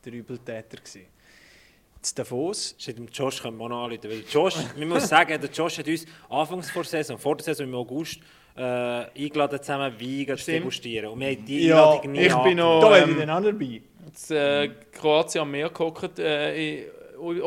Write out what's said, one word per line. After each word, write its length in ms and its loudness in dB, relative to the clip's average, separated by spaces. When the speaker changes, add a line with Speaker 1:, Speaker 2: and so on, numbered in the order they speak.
Speaker 1:
der 120 -16
Übeltäter 640 -14
gewesen. 280 -20
Zu 140 -8
Davos. 640 -6
Speaker 2:
Shit, 200 -14
dem 100 -16
Josh 340 -6
können 160 -10
wir 60 -10
auch 40 -10
noch 160 -6
anrufen, 260 -10
weil 180 -10
Josh, 260 2
man 120 -6
muss 200 0
sagen, 320 4
der 100 -6
Josh 280 -4
hat 100 -8
uns 160 -4
anfangs 420 -4
vor 120 -4
der 80 -8
Saison, 280 -6
vor 180 0
der 80 -14
Saison 240 -4
im 60 -8
August, 440 -8
äh, 60 -12
eingeladen, 1000 -4
zusammen 360 -4
Wein 280 -6
zu 120 -4
Speaker 1:
Stimmt. 200 -4
Speaker 2:
degustieren. 520 -6
Und 100 -10
wir 80 -2
haben 160 -4
die 220 0
Speaker 1:
Ja, 240 10
Speaker 2:
Einladung 220 2
nie 80 -4
Speaker 3:
ich 80 6
bin 80 4
Speaker 2:
angenommen. 200 4
Speaker 3:
noch, 260 6
Speaker 1:
Da 80 6
war 80 12
ich 100 8
Speaker 3:
ähm, 100 0
Speaker 1:
dann 120 -2
auch 120 0
dabei. 400 -4
Speaker 3:
Jetzt, 240 -16
äh, 380 2
Kroatien 500 2
am 100 -4
Meer 180 -4
gehockt, 480 -6
äh, 640 -2
in, 40 -14
o-, 280 -6